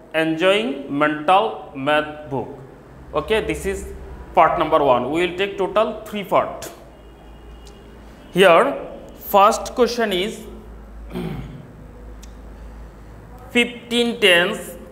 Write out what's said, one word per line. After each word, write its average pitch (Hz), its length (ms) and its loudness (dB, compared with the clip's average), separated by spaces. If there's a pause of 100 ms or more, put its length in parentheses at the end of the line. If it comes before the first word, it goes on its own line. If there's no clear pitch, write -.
(140)
Enjoying 160 840 0
Mental 151 800 0
Math 147 560 -2
book. 131 260 -6 (560)
Okay, 208 320 -2
this 151 220 -6
is 196 260 -8 (400)
part 160 280 4
number 156 240 2
one. 123 260 4
We 170 160 0
will 175 100 -6
take 196 220 -4
total 220 440 -2
three 208 200 -10
part. - 480 -2 (1600)
Here, 190 580 6 (280)
first 208 580 2
question 233 380 0
is 190 280 -4 (720)
<clears throat> - 60 -8 (2250)
fifteen 233 680 0
tens 185 560 2 (160)